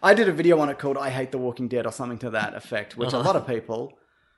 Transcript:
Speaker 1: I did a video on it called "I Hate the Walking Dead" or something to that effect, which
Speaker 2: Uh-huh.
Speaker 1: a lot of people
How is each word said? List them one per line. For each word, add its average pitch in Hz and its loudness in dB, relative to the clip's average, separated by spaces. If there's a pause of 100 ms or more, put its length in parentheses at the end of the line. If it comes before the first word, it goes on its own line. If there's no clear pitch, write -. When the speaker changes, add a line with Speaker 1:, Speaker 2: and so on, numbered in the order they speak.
Speaker 1:
I 190 8
did 214 6
a 170 2
video 165 4
on 147 2
it 139 -8
called 139 -2
"I 139 -4
Hate 131 -4
the 135 -4
Walking 123 -4
Dead" 117 -2
or 113 -2
something 120 -8
to 123 -8
that 107 -2
effect, 104 -8
which 123 -2
Speaker 2:
Uh-huh. 123 0
Speaker 1:
a - 0
lot 185 4
of 139 -2
people 117 -6 (400)